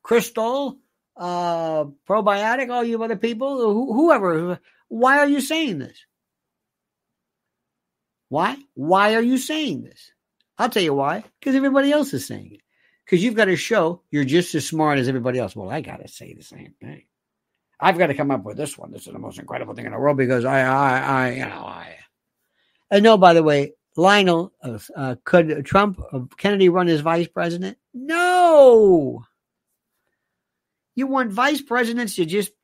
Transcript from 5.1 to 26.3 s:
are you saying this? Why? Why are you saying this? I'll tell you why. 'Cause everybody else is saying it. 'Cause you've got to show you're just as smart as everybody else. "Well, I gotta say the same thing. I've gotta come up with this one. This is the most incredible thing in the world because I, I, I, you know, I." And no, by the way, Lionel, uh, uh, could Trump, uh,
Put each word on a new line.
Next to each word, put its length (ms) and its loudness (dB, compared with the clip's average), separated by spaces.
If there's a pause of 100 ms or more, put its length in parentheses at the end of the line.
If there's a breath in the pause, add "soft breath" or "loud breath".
are 80 4
you 140 0
saying 380 -4
this? 260 -14 (2250)
Why? 280 -2 (180)
Why 400 2
are 80 2
you 160 0
saying 440 -6
this? 280 -20 (480)
I'll 100 0
tell 140 -2
you 120 0
why. 300 -4 (160)
'Cause 140 -2
everybody 380 2
else 200 0
is 140 -6
saying 260 -16
it. 80 -20 (460)
'Cause 160 2
you've 120 -2
got 120 2
to 100 0
show 540 -2
you're 140 0
just 300 0
as 120 -4
smart 320 0
as 100 0
everybody 300 -4
else. 160 -6
"Well, 160 -12
I 100 -8
gotta 280 -18
say 260 -20
the 80 -20
same 380 -20
thing. 240 -20 (720)
I've 200 0
gotta 160 0
come 160 -4
up 140 -4
with 120 -12
this 220 -10
one. 120 -20
This 160 -20
is 60 -20
the 60 -18
most 200 -16
incredible 360 -14
thing 100 -14
in 80 -12
the 60 -10
world 180 0
because 280 0
I, 160 0
I, 380 0
I, 340 -2
you 120 -8
know, 220 -14
I." 320 -18 (920)
And 120 4
no, 160 6
by 160 8
the 80 6
way, 320 0 (220)
Lionel, 560 2 (100)
uh, 160 -10 (180)
uh, 260 -6
could 440 2
Trump, 340 0 (120)
uh, 80 -6 (180)